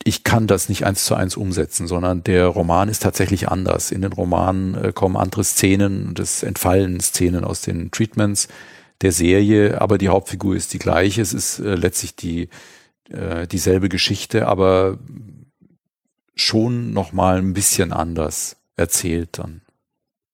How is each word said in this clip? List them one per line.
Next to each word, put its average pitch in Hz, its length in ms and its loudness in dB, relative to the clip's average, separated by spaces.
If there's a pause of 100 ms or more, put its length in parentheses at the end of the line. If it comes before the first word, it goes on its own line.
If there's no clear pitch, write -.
ich - 200 -2
kann 113 220 2
das 98 200 2
nicht - 180 -4
eins 98 200 0
zu - 100 2
eins 92 220 -2
umsetzen, 87 500 -4
sondern 90 380 -2
der 90 220 4
Roman 87 420 2
ist - 140 -4
tatsächlich 92 440 0
anders. 87 420 -2
In 95 120 -4
den 95 100 -2
Romanen, 92 640 0
äh, 101 160 -2
kommen 95 240 0
andere 95 300 -2
Szenen 98 640 2
und 90 100 -8
es - 240 -4
entfallen 92 560 2
Szenen 87 460 0
aus - 160 -6
den 87 280 -6
Treatments 107 600 -2 (500)
der 92 140 4
Serie, 101 680 4
aber 101 180 4
die 95 120 2
Hauptfigur 95 480 0
ist - 160 -8
die - 60 -8
gleiche. 95 420 2
Es 95 120 -2
ist, - 260 -6
äh, 101 160 -2
letztlich - 420 -2
die, 85 320 -6 (640)
äh, 87 360 -6
dieselbe 95 400 2
Geschichte, 98 580 -2
aber 95 540 2 (1400)
schon 117 580 0
noch 95 200 -2
mal 92 240 2
ein 92 160 0
bisschen 90 400 0
anders 82 640 -4 (180)
erzählt 85 640 -2
dann. 82 240 -12 (720)